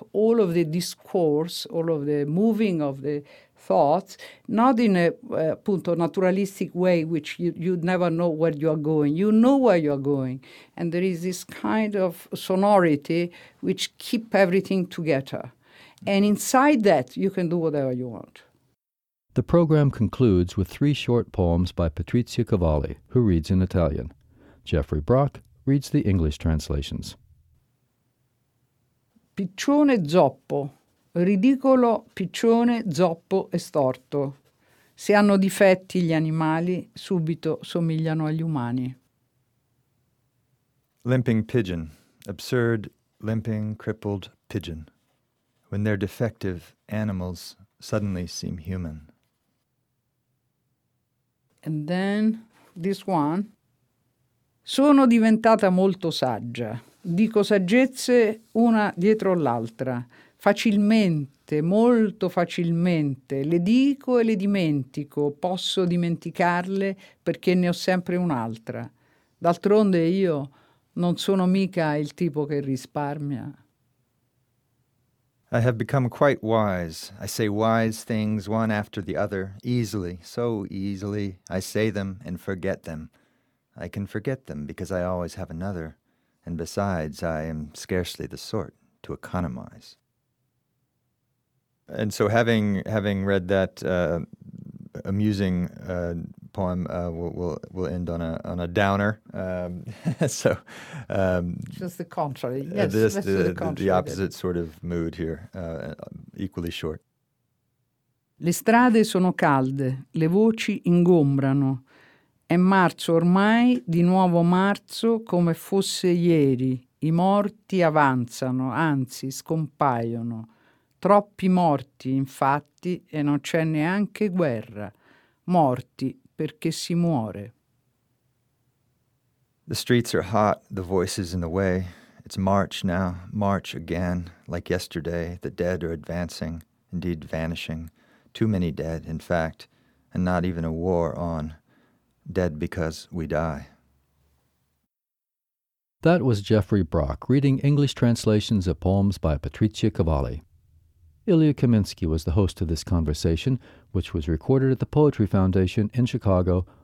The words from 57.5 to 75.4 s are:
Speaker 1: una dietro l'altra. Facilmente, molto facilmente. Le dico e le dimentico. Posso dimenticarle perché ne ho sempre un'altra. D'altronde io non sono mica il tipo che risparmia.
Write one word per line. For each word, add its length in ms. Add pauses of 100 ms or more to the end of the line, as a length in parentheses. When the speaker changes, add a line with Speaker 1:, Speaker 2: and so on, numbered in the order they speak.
Speaker 1:
una 440
dietro 380
l'altra. 720 (300)
Facilmente, 1200
molto 680
facilmente. 1120
Le 180
dico 600
e 20
le 140
dimentico. 960
Posso 520
dimenticarle 1120 (240)
perché 360
ne 120
ho 40
sempre 420
un'altra. 720 (480)
D'altronde 720
io 440 (420)
non 240
sono 300
mica 500
il 180
tipo 320
che 140
risparmia. 920 (2000)